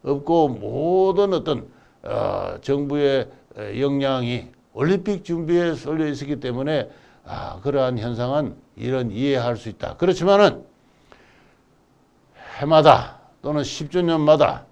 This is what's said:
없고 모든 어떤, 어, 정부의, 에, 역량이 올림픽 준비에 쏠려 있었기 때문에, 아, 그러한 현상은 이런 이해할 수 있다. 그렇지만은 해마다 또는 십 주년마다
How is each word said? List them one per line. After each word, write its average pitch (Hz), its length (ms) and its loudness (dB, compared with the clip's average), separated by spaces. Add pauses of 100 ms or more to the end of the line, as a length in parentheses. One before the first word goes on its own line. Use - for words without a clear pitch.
없고 143 460 2
모든 175 800 0
어떤, 156 360 -2 (340)
어, 95 600 -4
정부의, 139 680 0 (260)
에, 104 240 -8
역량이 131 680 -2 (260)
올림픽 185 500 -2
준비에 170 520 0
쏠려 151 320 -4
있었기 139 320 -6
때문에, 135 500 -4 (340)
아, - 380 -12
그러한 131 380 0
현상은 120 560 -4 (200)
이런 120 360 -4
이해할 120 460 -2
수 110 120 -12
있다. - 280 -10
그렇지만은 185 680 4 (1900)
해마다 151 640 6 (240)
또는 147 200 -4
십 - 280 -10
주년마다 156 800 4